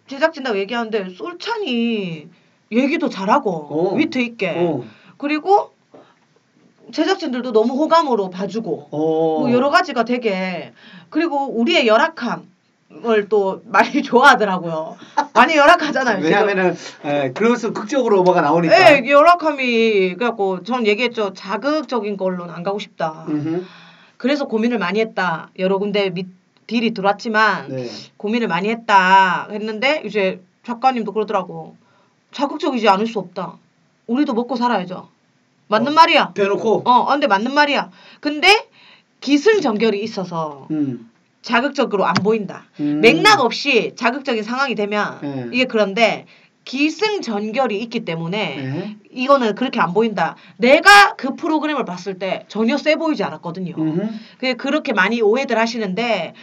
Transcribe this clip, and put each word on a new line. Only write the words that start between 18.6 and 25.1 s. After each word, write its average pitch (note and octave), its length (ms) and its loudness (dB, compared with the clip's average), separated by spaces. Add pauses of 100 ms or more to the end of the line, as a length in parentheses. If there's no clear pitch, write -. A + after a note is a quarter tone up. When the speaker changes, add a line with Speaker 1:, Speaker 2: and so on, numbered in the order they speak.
Speaker 1:
예, A#3+ 120 -4
열악함이, C4 1040 4
그래갖고 F#3+ 480 -2
전 A#3 220 -4
얘기했죠. G#3+ 480 0
자극적인 A3 840 -4
걸로는 F3+ 360 -6
안 E3+ 100 -12
가고 G3+ 160 -4
싶다. D#3+ 500 -8
Speaker 2:
음흠. D#3+ 340 -2 (540)
Speaker 1:
그래서 C#4 300 0
고민을 A3+ 300 0
많이 F#3+ 220 -2
했다. F3+ 500 -4 (100)